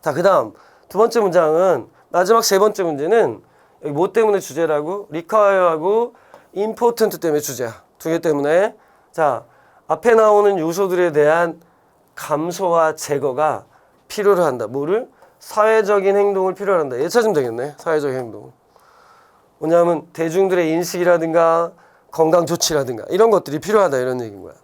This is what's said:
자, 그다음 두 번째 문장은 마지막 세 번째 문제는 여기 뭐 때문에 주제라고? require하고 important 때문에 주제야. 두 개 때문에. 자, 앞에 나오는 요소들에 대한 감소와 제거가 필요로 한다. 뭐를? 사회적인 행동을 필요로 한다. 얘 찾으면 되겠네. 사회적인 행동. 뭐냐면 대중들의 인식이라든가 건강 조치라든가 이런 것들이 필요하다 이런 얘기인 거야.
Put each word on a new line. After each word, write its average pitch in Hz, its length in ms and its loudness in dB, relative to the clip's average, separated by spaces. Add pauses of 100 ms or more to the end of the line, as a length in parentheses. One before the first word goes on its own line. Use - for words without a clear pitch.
자, 151 120 -4
그다음 156 400 2 (360)
두 - 80 -6
번째 233 220 2
문장은 170 680 2 (220)
마지막 196 340 2
세 190 140 2
번째 202 260 2
문제는 156 600 0 (400)
여기 151 100 -8
뭐 180 180 0
때문에 214 280 2
주제라고? 156 720 -4
require하고 190 1040 0 (400)
important 220 640 -2
때문에 151 200 -2
주제야. 117 440 -10 (160)
두 165 100 -8
개 165 100 -2
때문에. 165 560 0 (360)
자, 143 340 -2 (420)
앞에 226 280 2
나오는 208 420 4
요소들에 175 540 -2
대한 160 500 2 (540)
감소와 165 800 -2
제거가 139 680 -4 (420)
필요로 196 360 0
한다. 127 220 -2
뭐를? 147 440 -4 (300)
사회적인 208 760 2
행동을 190 380 0
필요로 196 240 -2
한다. 131 200 -4
얘 156 80 -2
찾으면 208 260 0
되겠네. 131 440 -4
사회적인 147 400 -4
행동. 123 340 -12 (1080)
뭐냐면 170 540 2
대중들의 175 580 0
인식이라든가 170 1000 0 (380)
건강 165 380 2
조치라든가 135 640 -2
이런 214 200 4
것들이 156 300 0
필요하다 185 380 0
이런 127 240 -2
얘기인 101 200 -12
거야. 85 120 -18 (100)